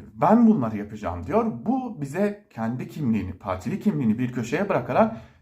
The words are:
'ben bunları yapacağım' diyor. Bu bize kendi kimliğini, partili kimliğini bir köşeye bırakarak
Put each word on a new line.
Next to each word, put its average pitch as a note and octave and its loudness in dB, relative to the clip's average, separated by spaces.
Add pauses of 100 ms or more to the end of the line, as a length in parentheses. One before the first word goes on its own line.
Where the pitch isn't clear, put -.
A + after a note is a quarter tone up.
(140)
'ben G#3+ 6
bunları A#2+ 4
yapacağım' F#2+ -6
diyor. G#3 0 (140)
Bu A#3 -2
bize F#3+ -4
kendi A#2 -6
kimliğini, A2 -2
partili G2 -6
kimliğini C3 0
bir B2+ -2
köşeye C3 -2
bırakarak E3+ 2 (260)